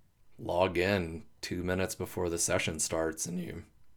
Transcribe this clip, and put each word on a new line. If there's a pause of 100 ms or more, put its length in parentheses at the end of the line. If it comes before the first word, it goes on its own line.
(380)
log
in (160)
two
minutes
before
the
session
starts
and
you (320)